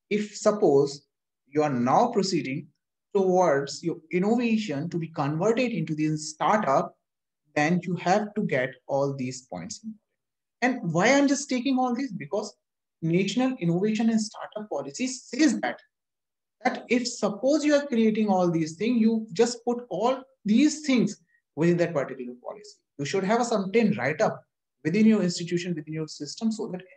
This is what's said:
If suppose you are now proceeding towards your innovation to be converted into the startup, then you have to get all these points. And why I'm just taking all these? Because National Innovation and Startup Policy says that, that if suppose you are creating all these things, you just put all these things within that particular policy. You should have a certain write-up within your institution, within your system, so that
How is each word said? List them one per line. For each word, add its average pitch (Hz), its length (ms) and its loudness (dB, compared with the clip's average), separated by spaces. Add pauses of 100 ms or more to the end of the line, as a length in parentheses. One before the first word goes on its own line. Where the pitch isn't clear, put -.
(100)
If 208 260 -4
suppose 190 680 2 (420)
you 147 140 0
are 151 100 0
now 135 360 4
proceeding 156 600 -2 (460)
towards 180 680 2
your 165 140 -4 (140)
innovation 214 800 0
to 175 80 -4
be 165 80 -6
converted 185 640 0
into 160 240 -4
the 156 220 -2
startup, 160 800 0 (580)
then 160 300 2
you 185 120 -4
have 208 380 0
to 214 80 -2
get 135 280 -2 (180)
all 139 260 0
these 127 280 -8
points. - 440 -14 (760)
And 254 180 0 (120)
why 190 200 4
I'm 277 160 4
just 269 200 -2
taking 254 300 0
all 254 160 0
these? 254 180 -6
Because 196 440 -8 (460)
National 196 580 0
Innovation 208 500 0
and 220 100 2
Startup - 480 -10
Policy 156 380 -6
says 262 540 0
that, 120 180 -4 (840)
that - 240 -2
if 240 180 0
suppose 277 580 0
you 302 120 4
are 285 100 0
creating 220 420 2
all 180 220 4
these 160 240 -2
things, 233 260 0
you 220 320 2
just 226 320 0
put 240 260 -4
all 247 300 0 (240)
these 254 400 4
things 240 360 2 (340)
within 170 220 4
that 165 180 0
particular 127 480 -6
policy. - 360 -16 (200)
You 143 60 -6
should 190 180 -2
have 220 180 2
a 240 40 0
certain 208 520 2
write-up 151 460 -2 (400)
within 202 240 4
your 214 160 6
institution, 175 540 -2
within 156 180 -10
your 156 140 -6
system, 185 420 -6
so 180 180 -6
that 175 140 -10 (140)